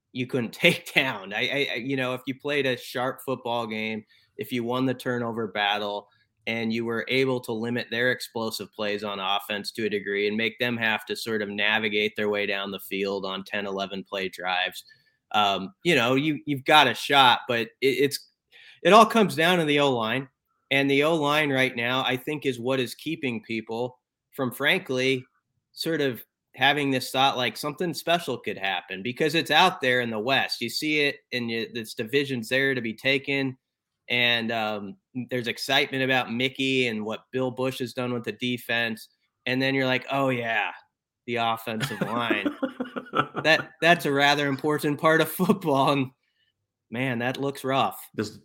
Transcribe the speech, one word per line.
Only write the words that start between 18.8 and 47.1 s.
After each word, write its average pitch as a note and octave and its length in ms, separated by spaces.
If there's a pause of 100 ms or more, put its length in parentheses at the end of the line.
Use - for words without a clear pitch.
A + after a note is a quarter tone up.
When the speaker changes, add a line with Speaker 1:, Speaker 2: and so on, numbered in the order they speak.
Speaker 1:
it F3 100
all A3 140
comes G#3 280
down E3 240
to E3 60
the D3 160
O-line. B2+ 480 (420)
And C#3 200
the C#3 140
O-line D3+ 460
right C3 240
now, B2 300
I B2+ 140
think, D3 260
is B2 160
what C3 180
is A#2+ 160
keeping A#2+ 480
people A2+ 560 (340)
from, B2+ 200
frankly, C3+ 720 (480)
sort D#3+ 300
of B2+ 200 (320)
having C#3 360
this B2+ 200
thought, C3 280
like, A#2+ 180
something D3+ 380
special E3+ 420
could G2+ 220
happen, F#2+ 440
because C#3+ 320
it's D3+ 160
out F3 300
there B2 220
in A#2 80
the A2 80
West. A#2 420
You A#2+ 80
see D3+ 320
it, C#3+ 200 (120)
and A#2+ 180
you, A2+ 220
this A2+ 220
division's B2 560
there C3+ 240
to B2 80
be A2 100
taken. C3+ 640 (520)
And, A#2+ 440
um, G#2+ 440 (340)
there's B2 180
excitement C3+ 540
about B2+ 300
Mickey C3 560
and G#2+ 160
what G#2+ 280
Bill B2+ 180
Busch B2+ 280
has A#2+ 140
done B2 200
with A#2 120
the A2 80
defense. A#2 760 (380)
And B2+ 140
then C3+ 140
you're C3+ 120
like, B2+ 240
"Oh, C3+ 180
yeah, A2+ 440 (540)
the A#2+ 100
offensive A2+ 640
line." A#2 600
Speaker 2:
<laughs> C4+ 60 (800)
Speaker 1:
That, D3+ 260 (100)
that's E3 260
a C#3+ 60
rather C#3+ 360
important D3 520
part D#3+ 200
of D#3 80
football. D#3 640
And, C3+ 180 (800)
man, A#2+ 300